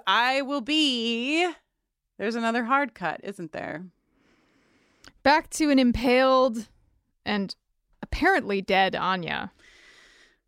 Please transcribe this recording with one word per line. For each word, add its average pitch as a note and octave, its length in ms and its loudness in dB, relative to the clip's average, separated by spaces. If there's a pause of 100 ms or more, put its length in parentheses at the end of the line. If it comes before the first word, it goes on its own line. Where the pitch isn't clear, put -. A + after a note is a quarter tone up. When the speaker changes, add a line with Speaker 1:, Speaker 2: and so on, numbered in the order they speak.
Speaker 1:
"I B3+ 360 2
will C#4 180 -4
be," C4+ 880 0 (680)
there's G#3+ 160 -4
another A#3 300 -2
hard C4+ 300 -2
cut, D#3+ 280 -6
isn't F#3 300 -12
there? D#3 340 -10 (1400)
Speaker 2:
Back D4+ 280 4
to D4+ 200 0
an C4+ 80 6
impaled B3+ 880 2 (560)
and G3 300 -4 (480)
apparently A#3+ 580 0
dead F#3+ 340 0
Anya. F3+ 560 -4 (960)